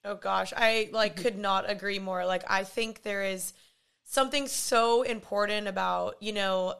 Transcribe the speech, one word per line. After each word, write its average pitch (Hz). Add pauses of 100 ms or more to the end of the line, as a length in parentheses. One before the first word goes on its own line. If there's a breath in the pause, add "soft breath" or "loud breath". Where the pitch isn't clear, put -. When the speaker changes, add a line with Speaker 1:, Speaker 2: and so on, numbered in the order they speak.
Speaker 1:
Oh 202
gosh, 190
I, 220
like, 214
Speaker 2:
Mm-hmm. -
Speaker 1:
could 196
not 196
agree 196
more. 185
Like, 185
I 196
think 226
there 202
is 190 (520 soft breath)
something 269
so 233
important 208
about, 185
you 214
know 190